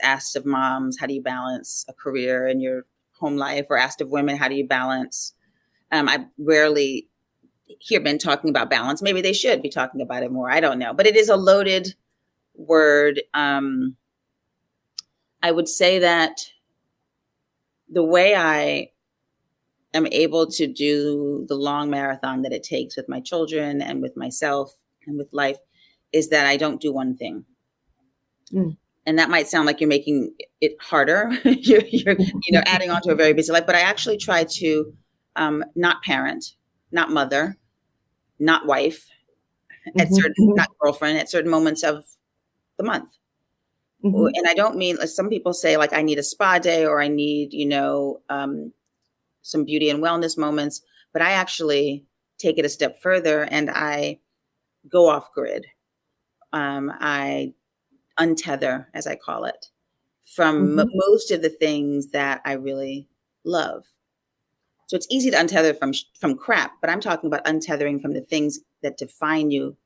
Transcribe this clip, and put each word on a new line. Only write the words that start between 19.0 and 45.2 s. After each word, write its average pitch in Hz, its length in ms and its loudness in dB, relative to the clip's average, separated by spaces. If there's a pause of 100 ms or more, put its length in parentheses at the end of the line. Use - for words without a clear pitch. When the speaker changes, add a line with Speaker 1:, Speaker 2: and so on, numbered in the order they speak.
Speaker 1:
am 160 140 2
able 160 400 2
to 160 180 -2
do 143 800 -2
the 143 60 -4
long 143 360 -2
marathon 135 520 -4
that 127 100 -4
it - 100 -8
takes - 340 -8
with 131 120 -10
my 131 120 -8
children 151 600 -4
and 135 220 -6
with 131 140 -8
myself 139 580 -4 (320)
and 147 100 -10
with 143 160 -10
life 139 260 -2 (540)
is 156 180 2
that 147 160 4
I 139 100 4
don't 147 240 -2
do 147 120 -4
one 131 240 -4
thing. 107 280 -10 (1080)
Speaker 2:
Mm. 175 240 -2 (300)
Speaker 1:
And 160 120 2
that 160 120 2
might 151 180 2
sound 156 180 0
like 147 140 0
you're 151 80 2
making 143 440 0 (280)
it 151 200 0
harder. 170 580 2
<laughs> - 60 -12
You're, 233 400 6
you're, - 340 0
you 190 340 -2
know, 165 140 6
adding 180 240 2
on 170 120 0
to 170 100 2
a - 20 6
very 156 180 6
busy 160 200 2
life, 170 140 4
but 175 100 4
I 170 40 6
actually 208 360 0
try 175 280 0
to, 156 480 -2 (440)
um, 151 280 -2 (120)
not 175 260 0
parent, 143 520 -4 (360)
not 165 200 0
mother, 147 460 -2 (840)
not 160 260 2
wife, 143 420 -2 (920)
at 165 100 4
Speaker 2:
Mm-hmm. 190 60 6
Speaker 1:
certain, 180 260 4
Speaker 2:
Mm-hmm. 208 140 8
Speaker 1:
not 165 140 2 (120)
girlfriend, 151 380 0
at 147 120 -6
certain 165 200 0
moments 160 340 2
of 151 200 -2 (720)
the 196 60 -4
month. - 260 -4 (960)
Speaker 2:
Mm-hmm. 202 300 4
Speaker 1:
And 349 140 0
I 339 60 2
don't 220 220 0
mean, 180 200 -2 (100)
some 196 220 -4